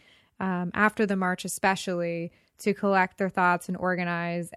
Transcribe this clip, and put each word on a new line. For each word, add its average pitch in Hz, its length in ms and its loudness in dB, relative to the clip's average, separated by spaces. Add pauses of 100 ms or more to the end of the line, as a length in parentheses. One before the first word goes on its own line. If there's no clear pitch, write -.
(400)
um, 180 340 -2
after 214 320 2
the 196 100 0
march 185 300 -2
especially, 175 840 -2 (280)
to 208 140 0
collect 190 440 2
their 190 120 0
thoughts 180 380 2
and 180 100 -4
organize, 175 800 -2